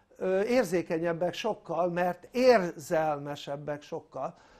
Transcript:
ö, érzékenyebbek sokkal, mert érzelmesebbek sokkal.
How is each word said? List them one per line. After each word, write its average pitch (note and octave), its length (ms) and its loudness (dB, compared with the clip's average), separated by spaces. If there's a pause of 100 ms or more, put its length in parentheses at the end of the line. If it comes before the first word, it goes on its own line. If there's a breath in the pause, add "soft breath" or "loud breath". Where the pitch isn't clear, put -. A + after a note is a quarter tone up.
(180 soft breath)
ö, F#3+ 240 0
érzékenyebbek E3+ 920 0
sokkal, F3+ 560 -2
mert F3 420 -2
érzelmesebbek D3+ 1500 0
sokkal. D3 560 -10 (220 soft breath)